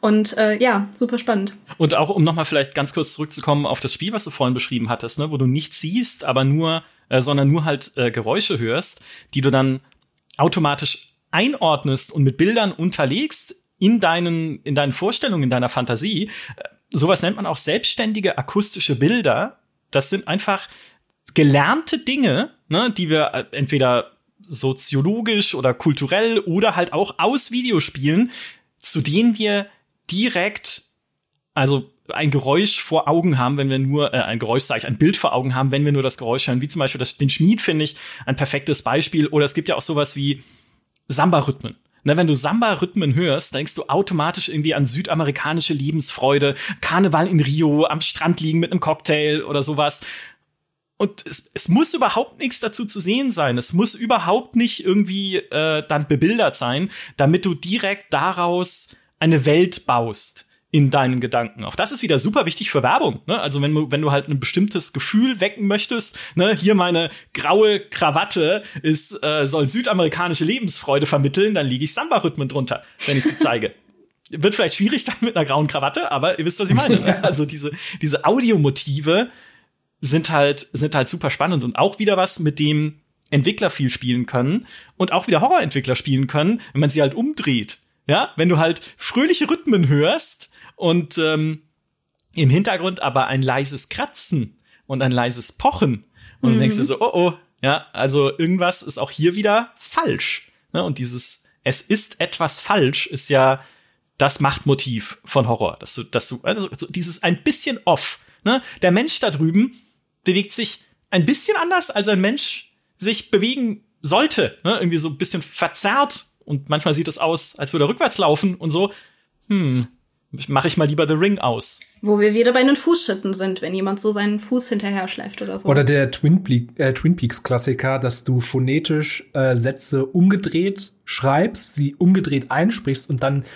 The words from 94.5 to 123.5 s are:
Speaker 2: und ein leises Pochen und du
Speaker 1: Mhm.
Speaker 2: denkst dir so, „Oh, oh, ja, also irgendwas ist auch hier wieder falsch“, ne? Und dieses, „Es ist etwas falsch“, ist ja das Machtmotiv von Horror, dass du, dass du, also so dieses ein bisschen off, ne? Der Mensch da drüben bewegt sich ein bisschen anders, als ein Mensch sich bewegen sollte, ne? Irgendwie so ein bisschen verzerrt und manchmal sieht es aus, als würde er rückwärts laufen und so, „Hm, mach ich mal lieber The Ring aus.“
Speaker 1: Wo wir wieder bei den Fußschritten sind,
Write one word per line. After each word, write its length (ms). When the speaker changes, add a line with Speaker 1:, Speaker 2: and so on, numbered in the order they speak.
Speaker 2:
und 160
ein 100
leises 420
Pochen 500
und 100
du 40
Speaker 1:
Mhm. 40
Speaker 2:
denkst 160
dir 80
so, 180
„Oh, 120
oh, 200
ja, 300
also 440
irgendwas 460
ist 160
auch 100
hier 260
wieder 440
falsch“, 720
ne? 120
Und 160
dieses, 460
„Es 180
ist 400
etwas 380
falsch“, 480
ist 220
ja 340
das 200
Machtmotiv 840
von 220
Horror, 320
dass 160
du, 80
dass 240
du, 160
also 340
so 100
dieses 360
ein 180
bisschen 440
off, 340
ne? 180
Der 80
Mensch 280
da 120
drüben 500
bewegt 280
sich 300
ein 160
bisschen 320
anders, 320
als 180
ein 140
Mensch 500
sich 340
bewegen 520
sollte, 600
ne? 160
Irgendwie 200
so 100
ein 80
bisschen 240
verzerrt 840
und 260
manchmal 240
sieht 140
es 100
aus, 400
als 160
würde 120
er 40
rückwärts 280
laufen 380
und 160
so, 200
„Hm, 400
mach 180
ich 120
mal 100
lieber 200
The 80
Ring 240
aus.“ 400
Speaker 1:
Wo 180
wir 160
wieder 180
bei 100
den 120
Fußschritten 580
sind, 300